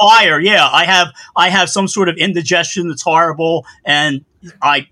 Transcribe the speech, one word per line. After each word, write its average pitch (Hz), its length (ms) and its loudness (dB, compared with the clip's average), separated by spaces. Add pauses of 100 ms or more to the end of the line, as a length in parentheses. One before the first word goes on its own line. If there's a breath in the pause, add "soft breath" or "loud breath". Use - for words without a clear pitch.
fire. 208 400 4
Yeah, 180 320 2
I 160 140 2
have, 180 220 0 (280 loud breath)
I 175 140 2
have 185 200 0
some 196 160 -2
sort 190 220 -2
of 165 80 -4
indigestion 170 720 -4
that's 147 140 -10
horrible, 165 640 -2 (200 loud breath)
and 147 400 -2 (360)
I, 139 320 0